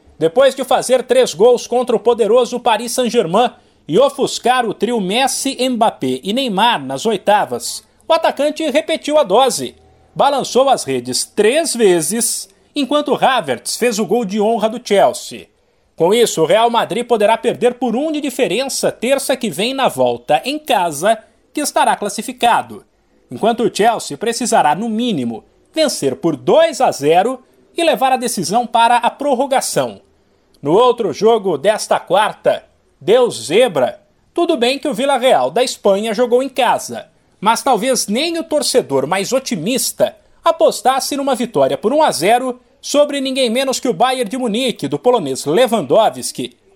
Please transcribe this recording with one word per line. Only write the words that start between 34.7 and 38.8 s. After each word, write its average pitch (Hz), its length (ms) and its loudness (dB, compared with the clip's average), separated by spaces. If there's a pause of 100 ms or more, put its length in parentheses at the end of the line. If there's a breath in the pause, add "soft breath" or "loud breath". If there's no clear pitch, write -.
que 294 100 -6
o 277 60 -2
Villarreal 233 560 2
da 214 140 2
Espanha 214 500 0
jogou 240 300 2
em 277 40 -6
casa, 151 600 -2 (340)
mas 220 220 0
talvez 247 420 0
nem 302 320 -2
o 320 60 -4
torcedor 254 640 0